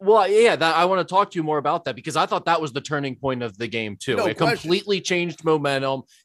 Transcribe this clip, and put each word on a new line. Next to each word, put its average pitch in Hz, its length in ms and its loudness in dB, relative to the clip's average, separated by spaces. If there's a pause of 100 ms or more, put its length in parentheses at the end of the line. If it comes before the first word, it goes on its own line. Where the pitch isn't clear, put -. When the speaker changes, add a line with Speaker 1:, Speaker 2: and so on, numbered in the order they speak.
Speaker 1:
Well, 202 260 6
yeah, 208 300 4
that, 160 180 2
I 170 120 4
wanna 185 180 0
talk 196 280 0
to - 40 -12
you 165 60 -2
more 151 160 -2
about 147 260 -2
that 127 120 -6
because 127 200 -8
I 190 80 2
thought 196 220 -4
that 165 160 2
was 135 100 -6
the 135 80 -6
turning 139 340 -6
point 127 280 -4
of 104 160 -8
the 117 100 -6
game 107 320 -6
too. 117 160 -2
Speaker 2:
No 214 80 0
Speaker 1:
It 180 140 -2
Speaker 2:
question. - 180 2
Speaker 1:
completely 190 460 -2
changed 175 420 -4
momentum. 139 600 0 (200)